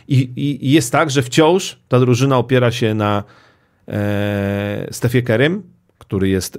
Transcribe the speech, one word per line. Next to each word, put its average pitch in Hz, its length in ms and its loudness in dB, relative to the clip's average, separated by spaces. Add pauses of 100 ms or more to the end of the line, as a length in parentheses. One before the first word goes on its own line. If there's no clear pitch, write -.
I, 135 100 2
i, 135 480 -4
i 131 40 0
jest 156 220 2
tak, 156 180 2
że 135 120 0
wciąż 160 560 2 (100)
ta 127 120 2
drużyna 127 380 2
opiera 120 320 2
się 113 240 -2
na, 104 300 0 (640)
e, 101 1000 -4
Stephie 123 320 -2
Kerrym, 139 400 0 (360)
który 95 300 -2
jest 95 300 -2